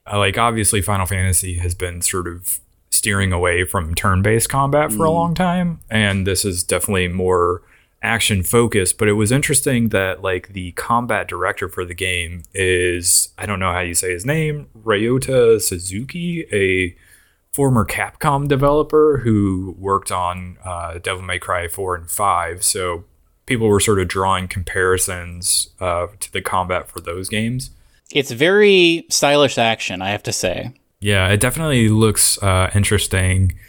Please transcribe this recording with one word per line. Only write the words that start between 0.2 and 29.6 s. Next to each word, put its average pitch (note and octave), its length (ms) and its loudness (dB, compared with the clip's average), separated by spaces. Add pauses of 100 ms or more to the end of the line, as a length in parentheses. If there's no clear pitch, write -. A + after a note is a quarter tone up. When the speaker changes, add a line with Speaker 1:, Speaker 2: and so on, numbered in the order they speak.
Speaker 1:
obviously A2+ 440 2
Final F#2+ 240 0
Fantasy F#2 500 0
has F2 200 -4
been F2 260 -6
sort F2+ 260 -2
of F2 340 -8 (280)
steering G2 440 2
away F2 320 2
from E2+ 280 -2
turn-based G2+ 540 2
combat C#3 460 0
for D#3+ 100 -2
a D#3+ 60 4
Speaker 2:
Mm. D#3+ 40 2
Speaker 1:
long E3+ 220 0
time, F3 440 0 (100)
and G2+ 360 0
this F#2+ 200 0
is F2+ 180 -2
definitely F#2 460 0
more F2+ 520 2 (400)
action-focused, A2 960 0
but A2 100 0
it G#2 60 4
was G#2+ 180 0
interesting C3+ 580 0
that, F#2+ 320 -2
like, F#2+ 300 -4
the F2+ 220 -10
combat A#2 520 -2
director F#2 440 -4
for F2+ 160 -6
the F2 80 -10
game F2 500 -4 (100)
is, F2+ 840 0
I - 80 -10
don't G2+ 160 -4
know F#2 100 0
how F2+ 80 -2
you F2 140 -4
say F2+ 180 -2
his F2+ 140 -6
name, D3+ 420 -4 (160)
Ryota A2+ 800 2
Suzuki, C3+ 920 -6
a F#2 460 0 (560)
former C3 320 2
Capcom C#3 640 -2
developer D3 760 2
who F#2+ 560 0
worked G2 320 -2
on, F2+ 540 -6
uh, E2+ 360 -8
Devil F#2 220 -6
May F2+ 160 -6
Cry F2 300 -4
four F#2 260 -4
and E2+ 160 -10
five, F2+ 500 -2
so F2+ 440 -4 (400)
people A2+ 240 0
were G2+ 100 4
sort F#2+ 220 2
of F2+ 80 -2
drawing F#2+ 400 -2
comparisons, F2+ 1200 -2 (100)
uh, F2 280 -2 (120)
to - 140 -12
the G2 80 -4
combat F2+ 480 -2
for - 100 -14
those F2 300 -8
games. A2+ 400 -4 (420)
Speaker 2:
It's C#3 200 0
very F3 800 4
stylish C#3+ 480 2
action, A2+ 440 0